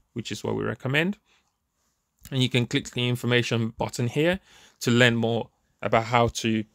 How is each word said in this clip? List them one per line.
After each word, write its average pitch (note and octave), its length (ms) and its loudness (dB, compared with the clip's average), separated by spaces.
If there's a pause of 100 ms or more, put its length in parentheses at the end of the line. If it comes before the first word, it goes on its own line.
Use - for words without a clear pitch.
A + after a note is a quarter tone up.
(140)
which G#2+ 180 -10
is A2 120 -10
what A2+ 120 -4
we G#2+ 80 -4
recommend. C#3 560 -4 (1120)
And C3+ 100 0
you B2+ 60 4
can A#2+ 180 0
click - 260 -4
the B2 180 -2
information A#2+ 680 0
button A#2+ 300 -4
here E3 320 0 (400)
to B2+ 120 0
learn A#2+ 220 6
more A2+ 360 -2 (320)
about A2+ 240 2
how A#2 240 4
to A2 340 -2 (120)